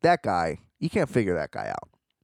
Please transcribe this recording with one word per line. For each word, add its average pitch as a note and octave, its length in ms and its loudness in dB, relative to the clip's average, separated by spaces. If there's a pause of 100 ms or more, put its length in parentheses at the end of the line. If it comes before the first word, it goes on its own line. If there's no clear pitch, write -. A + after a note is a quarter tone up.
that E3+ 180 4
guy, E2+ 380 -2 (180)
you D#3+ 140 -4
can't F3 180 0
figure G2+ 240 2
that D2+ 160 -2
guy G1+ 180 -8
out, G1+ 220 -8 (340)